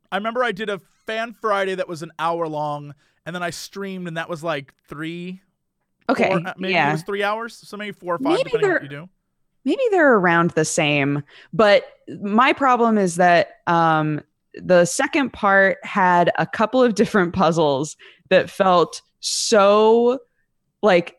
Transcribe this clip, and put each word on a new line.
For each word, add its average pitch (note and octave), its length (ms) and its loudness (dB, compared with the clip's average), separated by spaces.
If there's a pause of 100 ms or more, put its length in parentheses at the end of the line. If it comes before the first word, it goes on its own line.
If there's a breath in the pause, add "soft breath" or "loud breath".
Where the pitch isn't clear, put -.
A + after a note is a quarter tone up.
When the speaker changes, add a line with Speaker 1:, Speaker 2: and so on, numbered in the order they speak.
(120)
Speaker 1:
I F#3 40 -4
remember A3+ 280 -2
I A#3 80 -2
did G#3 180 -8
a G3 80 -6 (280)
fan A3 260 -8
Friday G3 420 -2
that F3+ 140 -6
was E3 140 -12
an E3 160 -16
hour E3+ 300 -2
long, D3 460 -8 (320)
and E3 80 -10
then F3+ 80 -8
I F3 80 -4
streamed, F#3+ 580 -12
and D#3+ 80 -10
that E3 120 -8
was, D#3 160 -8
like, D3 280 -6 (160)
three, E3+ 520 -12 (680)
Speaker 2:
Okay, A3+ 200 0
Speaker 1:
four, F#3+ 180 -2
uh, F3+ 100 -10
maybe F#3+ 180 -6
Speaker 2:
yeah. D3+ 160 2
Speaker 1:
it - 20 -2
was D#3 100 -4
three G3+ 200 -6
hours, A3 320 -6
so - 220 -20
maybe G#3 160 -12
four F3 220 -6
or E3+ 40 -6
five, D4 200 0
Speaker 2:
Maybe C5+ 60 -2
Speaker 1:
depending A#4 260 -2
on - 40 0
what C#4 80 -2
Speaker 2:
they're C#3+ 160 -14
Speaker 1:
you E3+ 80 -16
do. - 40 -20 (540)
Speaker 2:
Maybe E4+ 160 -2 (100)
they're D4+ 240 6
around E3+ 360 2
the D#3 140 -2
same, C#3+ 580 0 (300 soft breath)
but G3+ 320 4 (380)
my A3+ 300 2
problem A#3 460 2
is F3 180 0
that, F3 500 2
um, D#3+ 540 0 (420)
the F3 220 4
second C4+ 480 -2
part G3 500 2
had F3 560 2
a E3 80 0
couple A3+ 360 -2
of A#3+ 120 2
different F#3 400 0
puzzles D#3 640 0 (320 soft breath)
that F3+ 220 2
felt F3+ 500 0 (200)
so, A3 1000 2 (640)
like, F3+ 360 2